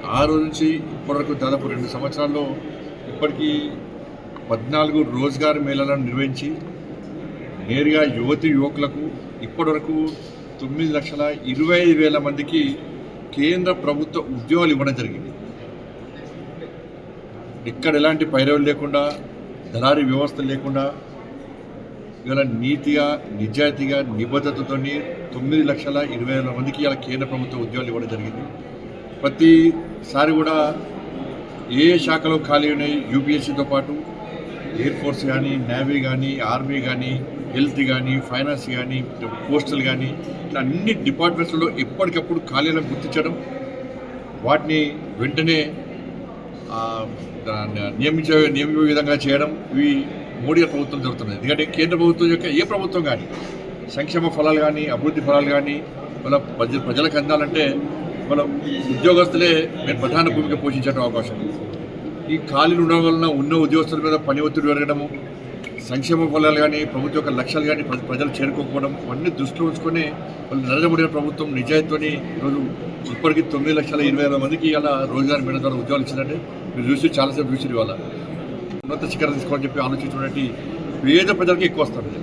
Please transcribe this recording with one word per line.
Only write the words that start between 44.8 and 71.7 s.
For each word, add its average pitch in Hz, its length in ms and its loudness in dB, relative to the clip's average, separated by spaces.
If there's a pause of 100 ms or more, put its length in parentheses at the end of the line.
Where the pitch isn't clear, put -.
వెంటనే, 156 420 2 (1120)
ఆ, 113 100 -6 (640)
దా-, 107 220 -4 (300)
నియమించే, 156 360 2 (220)
నియమించే 156 360 2
విధంగా 147 220 4
చేయడం 143 360 2 (220)
ఇవి 143 180 4 (540)
మోడీ 160 160 4
గారి 160 120 4
ప్రభుత్వం 143 320 -4
జరుగుతున్నది. 113 320 -4
ఎందుకంటే 147 280 0 (120)
కేంద్ర 165 200 2
ప్రభుత్వం 170 340 4
యొక్క 170 160 2
ఏ 156 240 2
ప్రభుత్వం 190 320 0
కానీ 160 220 0 (720)
సంక్షేమ 160 340 0
ఫలాలు 156 320 4
కానీ, 151 240 2 (100)
అభివృద్ధి 147 260 0
ఫలాలు 143 300 4
కానీ, 143 240 2 (480)
వాళ్ళ 135 140 2 (220)
ప్రజ-, 120 280 0
ప్రజలకు 147 320 2
అందాలంటే 151 460 2 (640)
వాళ్ళ 143 140 4 (520)
ఉద్యోగస్తులే 170 560 6 (360)
మేము 139 140 -2
ప్రధాన 151 340 2
భూమిక 151 280 2
పోషించడం 131 400 0
అవకాశం 113 380 -2
ఉంది. - 140 -4 (800)
ఈ - 20 2 (140)
ఖాళీలు 165 320 6
ఉండడం 165 240 6
వలన 165 200 6 (140)
ఉన్న 147 140 2
ఉద్యోగస్తుల 156 520 4
మీద 156 100 4 (120)
పని 139 120 2
ఒత్తిడి 151 260 2
పెరగడము, 147 420 2 (800)
సంక్షేమ 156 440 2
ఫలాలు 151 320 6
కానీ, 151 200 2
ప్రభుత్వ 135 360 -2
యొక్క 139 200 -2
లక్ష్యాలు 151 300 0
కానీ 147 120 0
ప్ర-, 127 280 -4
ప్రజలు 135 200 0
చేరుకోకపోవడం, 139 640 -2 (100)
ఇవన్నీ 139 260 0
దృష్టిలో 165 360 -2
ఉంచుకొని 160 380 0 (420)
వాళ్ళు 135 220 -2
నరేంద్ర 156 200 4
మోడీ 165 140 6
గారి 156 160 2
ప్రభుత్వం 147 360 -2
నిజాయితీతోని 151 580 2 (260)